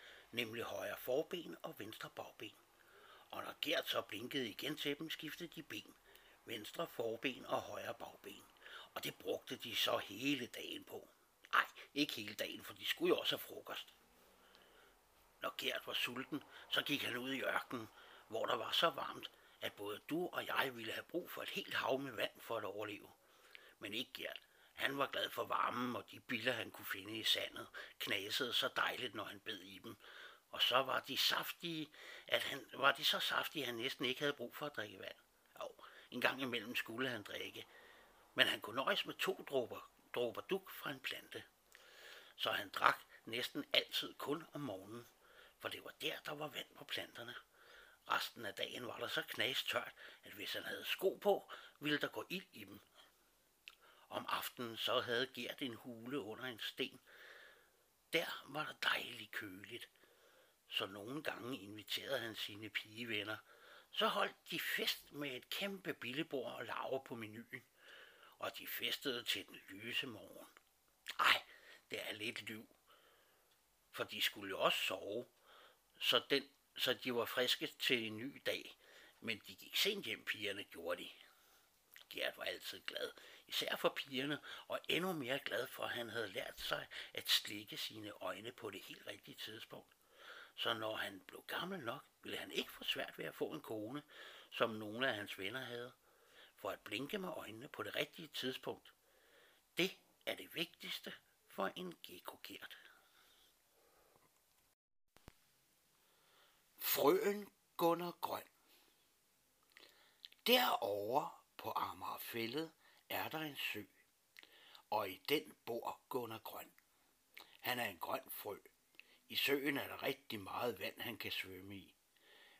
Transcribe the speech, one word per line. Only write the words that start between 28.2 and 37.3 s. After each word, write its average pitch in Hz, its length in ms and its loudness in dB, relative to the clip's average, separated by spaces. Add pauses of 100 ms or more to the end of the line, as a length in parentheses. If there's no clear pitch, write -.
så 127 220 4
dejligt, 110 400 0
når 104 80 -2
han 104 160 -8
bed 104 200 -6
i 92 200 -12
dem. 110 160 -10 (560)
Og - 100 2
så 123 160 8
var 131 220 4
de 131 180 -4
saftige, - 720 2 (380)
at 120 160 8
han, 135 300 -4
var 131 180 8
de 151 140 4
så 196 140 6
saftige, 143 440 2
at - 20 -2
han 123 100 -2
næsten 127 300 0
ikke 127 140 2
havde 147 140 4
brug 120 220 -6
for 151 100 -4
at 147 100 -6
drikke 104 240 -6
vand. - 160 -8 (460)
Jo, - 140 -8 (360)
en 123 100 -2
gang 127 200 4
imellem 123 340 0
skulle 123 340 0
han 110 140 -2
drikke, 101 420 -6 (680)